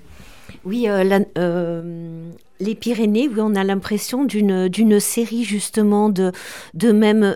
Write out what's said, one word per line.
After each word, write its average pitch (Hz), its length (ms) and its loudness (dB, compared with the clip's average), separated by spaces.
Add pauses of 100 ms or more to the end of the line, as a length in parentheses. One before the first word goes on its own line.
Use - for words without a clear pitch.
(640)
Oui, 226 240 -2
euh, 202 160 2
la, 196 180 4 (180)
euh, 170 880 -6 (300)
les 202 160 -4
Pyrénées, 226 520 0
oui, 220 120 -4
on 214 160 0
a 196 80 0
l'impression 202 640 -2
d'une, 196 420 0
d'une 208 320 4
série 233 440 -2
justement 208 680 0
de, 185 220 0 (440)
de 208 160 2
même, 214 440 4